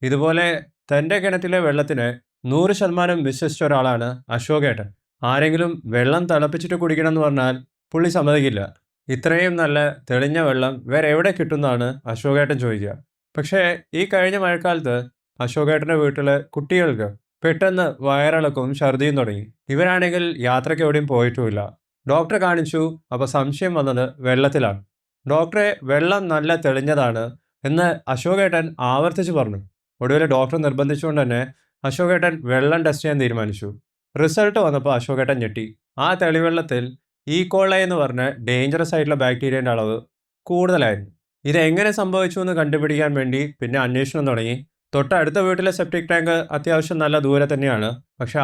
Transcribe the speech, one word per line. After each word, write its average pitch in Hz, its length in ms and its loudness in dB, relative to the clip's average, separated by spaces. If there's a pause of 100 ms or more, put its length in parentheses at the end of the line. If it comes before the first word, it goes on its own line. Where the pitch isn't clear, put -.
ഇതുപോലെ 160 400 2 (440)
തന്റെ 160 320 2
കിണറ്റിലെ 185 440 0
വെള്ളത്തിന് 143 400 0 (440)
നൂറ് 180 280 4
ശതമാനം 175 480 0
വിശ്വസിച്ച 147 400 -4
ഒരാളാണ് 127 420 0 (260)
അശോകേട്ടൻ. 117 520 -2 (340)
ആരെങ്കിലും 156 500 0 (220)
വെള്ളം 139 380 2
തിളപ്പിച്ചിട്ട് 165 500 0
കുടിക്കണം 160 300 0
എന്ന് 160 140 0
പറഞ്ഞാൽ 131 300 2 (360)
പുള്ളി 170 260 0
സമ്മതിക്കില്ല. 143 440 2 (460)
ഇത്രയും 165 540 0
നല്ല 147 160 2 (320)
തെളിഞ്ഞ 143 380 0
വെള്ളം 131 260 0 (180)
വേറെ 156 220 2
എവിടെ 175 240 4
കിട്ടുമെന്നാണ് 143 500 0 (240)
അശോകേട്ടൻ 143 540 0
ചോദിക്കുക. 101 260 -2 (440)
പക്ഷേ 151 260 0 (380)
ഈ 185 40 0 (100)
കഴിഞ്ഞ 190 300 2
മഴക്കാലത്ത് 170 540 0 (420)
അശോകേട്ടൻ്റെ 151 640 0
വീട്ടിലെ 143 340 2 (180)
കുട്ടികൾക്ക് 147 520 0 (360)
പെട്ടെന്ന് 180 440 2 (180)
വയറിളക്കവും 143 760 2
ഛർദിയും 139 400 2
തുടങ്ങി. 104 240 -2 (300)
ഇവരാണെങ്കിൽ 180 500 2 (220)
യാത്രയ്ക്ക് 135 400 0
എവിടെയും 151 260 2
പോയിട്ടുമില്ല. 120 480 0 (460)
ഡോക്ടറെ 165 400 0
കാണിച്ചു. 165 360 0 (320)
അപ്പോൾ 127 220 -2
സംശയം 143 440 -2
വന്നത് 127 260 0 (220)
വെള്ളത്തിലാണ്. 127 520 2 (460)
ഡോക്ടറെ 170 420 0 (220)
വെള്ളം 175 340 2 (100)
നല്ല 151 180 0 (140)
തെളിഞ്ഞതാണ് 135 580 0 (440)
എന്ന് 170 200 2 (260)
അശോകേട്ടൻ 170 520 0 (280)
ആവർത്തിച്ച് 170 440 0
പറഞ്ഞു. 104 240 -2 (400)
ഒടുവിൽ 139 220 2 (100)
ഡോക്ടർ 131 320 2
നിർബന്ധിച്ചുകൊണ്ട് 143 560 0
തന്നെ 123 200 0 (420)
അശോകേട്ടൻ 175 500 0 (180)
വെള്ളം 143 340 2
ടെസ്റ്റ് 151 200 0
ചെയ്യാൻ 147 180 0
തീരുമാനിച്ചു. 107 460 -4 (460)
റിസൾട്ട് 202 500 2
വന്നപ്പോൾ 143 320 0
അശോകേട്ടൻ 135 460 -2
ഞെട്ടി. 110 240 -6 (380)
ആ 170 40 2 (140)
തെളിവെള്ളത്തിൽ 160 600 0 (420)
E 160 120 0 (120)
coli 190 340 2
എന്ന് 180 140 0
പറഞ്ഞ 127 240 -2 (220)
ഡേഞ്ചറസ് 143 500 0
ആയിട്ടുള്ള 151 260 0
ബാക്ടീരിയൻ്റെ 127 520 0
അളവ് 110 220 0 (520)
കൂടുതലായിരുന്നു. 151 640 0 (360)
ഇതെങ്ങനെ 165 520 2
സംഭവിച്ചു 190 460 -2
എന്ന് 180 160 -2
കണ്ടുപിടിക്കാൻ 151 580 0
വേണ്ടി 131 240 0 (180)
പിന്നെ 123 240 -2
അന്വേഷണം 131 460 -2
തുടങ്ങി. 117 260 -2 (380)
തൊട്ടടുത്ത 151 540 0
വീട്ടിലെ 185 300 0
സെപ്റ്റിക് 170 340 -2
ടാങ്ക് 170 220 2 (220)
അത്യാവശ്യം 160 460 0
നല്ല 151 140 2 (100)
ദൂരെ 143 260 4
തന്നെയാണ്. 131 380 0 (300)
പക്ഷേ 127 240 -6